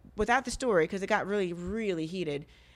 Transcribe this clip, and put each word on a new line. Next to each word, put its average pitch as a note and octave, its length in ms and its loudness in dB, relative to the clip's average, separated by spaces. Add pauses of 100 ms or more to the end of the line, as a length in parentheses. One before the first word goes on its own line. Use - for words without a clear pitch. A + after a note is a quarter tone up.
(180)
without A#3+ 260 2
the B3 80 -6
story, A3+ 380 4
'cause G3 140 -4
it F#3+ 40 -4
got G3+ 180 2
really, F#3+ 280 0
really F3+ 520 -4
heated. D#3+ 420 -4 (280)